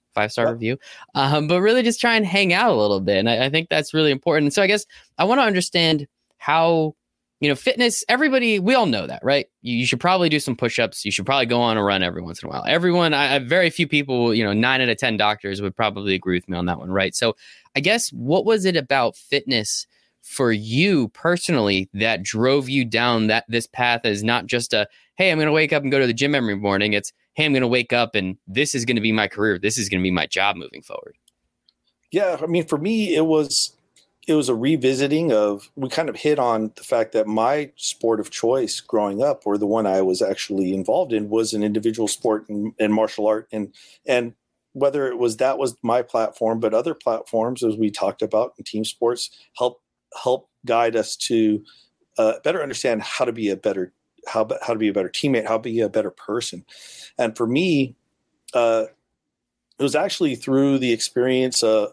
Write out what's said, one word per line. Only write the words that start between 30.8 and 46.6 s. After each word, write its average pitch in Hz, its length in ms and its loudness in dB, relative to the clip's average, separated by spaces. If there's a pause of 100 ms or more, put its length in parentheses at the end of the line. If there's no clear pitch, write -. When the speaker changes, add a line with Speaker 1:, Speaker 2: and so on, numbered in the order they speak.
Speaker 1:
forward." - 340 -16 (960)
Speaker 2:
Yeah, 180 320 0
I 156 40 -4
mean, 170 200 0
for 156 100 -2
me, 196 380 0
it 160 120 2
was, 156 500 0 (500)
it 160 80 2
was 147 140 2
a 127 80 2
revisiting 139 760 2
of, 104 440 0
we 135 120 -6
kind 156 200 -2
of 110 80 -8
hit 151 240 0
on 113 340 0
the - 80 -20
fact 117 300 0
that 110 160 0
my 127 480 0
sport - 420 -2
of 101 120 -6
choice 123 500 -2
growing 104 420 -2
up, 143 240 -2
or 104 100 0
the 104 100 -2
one 107 200 0
I 95 160 2
was 92 200 0
actually 95 520 -2
involved 120 380 -2
in, 104 160 -2
was 107 240 0
an 107 100 -2
individual 110 460 -2
sport 110 400 -2
and, 107 320 -6
and 107 120 2
martial 107 360 0
art. 110 240 0
And, 107 200 -8 (320)
and 123 300 -2 (380)
whether 139 340 0
it 123 120 -6
was, 117 180 0
that 131 200 0
was 131 260 -4
my 120 200 2
platform, 113 560 -2
but 110 160 -2